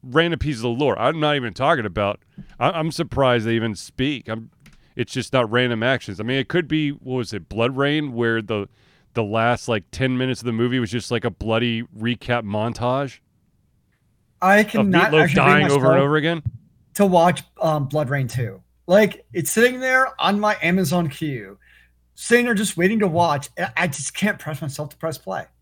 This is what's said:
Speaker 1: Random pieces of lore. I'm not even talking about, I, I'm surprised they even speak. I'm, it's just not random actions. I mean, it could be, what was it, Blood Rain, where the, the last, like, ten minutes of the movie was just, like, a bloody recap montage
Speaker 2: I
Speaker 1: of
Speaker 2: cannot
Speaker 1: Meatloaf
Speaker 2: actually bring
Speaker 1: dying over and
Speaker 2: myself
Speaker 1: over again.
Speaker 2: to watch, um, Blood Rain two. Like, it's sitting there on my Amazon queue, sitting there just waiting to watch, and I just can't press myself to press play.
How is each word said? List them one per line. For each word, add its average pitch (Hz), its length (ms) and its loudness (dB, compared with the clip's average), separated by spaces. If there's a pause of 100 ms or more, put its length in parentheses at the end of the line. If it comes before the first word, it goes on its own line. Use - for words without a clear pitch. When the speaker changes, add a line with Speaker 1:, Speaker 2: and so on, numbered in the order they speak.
Speaker 1:
Random 156 360 0
pieces 127 240 -6
of 120 140 -2
lore. 131 220 0
I'm 147 200 0
not 151 180 0
even 120 180 -6
talking 135 320 0
about, 101 340 -4 (400)
I, 143 100 2
I'm 160 220 -4
surprised 127 540 0
they 117 100 0
even 110 180 -2
speak. 131 540 -6
I'm, 113 220 -10 (440)
it's - 180 -6
just 127 200 -6
not 120 180 2
random 120 320 0
actions. 113 380 -2
I 107 40 -6
mean, 127 120 -2
it 135 120 -2
could 175 200 -2
be, 151 220 -2
what 127 260 -8
was 117 160 -6
it, 90 160 -10
Blood 117 280 -2
Rain, 143 360 0
where 113 300 0
the, 101 260 -6 (460)
the 117 100 0
last, 113 420 0
like, 110 240 -2
ten 127 280 -2
minutes 127 240 -4
of - 20 -16
the 120 80 -4
movie 120 260 0
was 113 120 -2
just, 117 200 -6
like, 117 140 -2
a 117 60 -2
bloody 113 520 -2 (160)
recap 120 460 -2
montage 117 760 -4 (1200)
Speaker 2:
I 190 160 6
Speaker 1:
of 214 100 4
Speaker 2:
cannot 185 420 4
Speaker 1:
Meatloaf 156 120 6
Speaker 2:
actually 156 140 2
bring 139 100 4
Speaker 1:
dying 147 240 6
over 139 60 4
and 131 80 2
Speaker 2:
myself 131 200 6
Speaker 1:
over 147 120 2
again. 156 260 0 (520)
Speaker 2:
to 202 120 4
watch, 175 360 4 (200)
um, 151 260 0
Blood 143 220 -2
Rain 135 180 -2
two. 107 340 -6 (240)
Like, 190 460 4
it's 160 180 -4
sitting 254 300 2
there 262 400 0
on 202 180 2
my 208 220 0
Amazon 175 480 0
queue, 117 500 -8 (560)
sitting 240 300 2
there 240 100 0
just 196 220 0
waiting 190 220 2
to 202 100 2
watch, 156 480 0
and 185 200 -6
I 170 100 0
just 139 280 -8
can't 202 240 -2
press 151 220 -10
myself 147 300 -8
to - 80 -20
press 160 180 -6
play. - 300 -10 (160)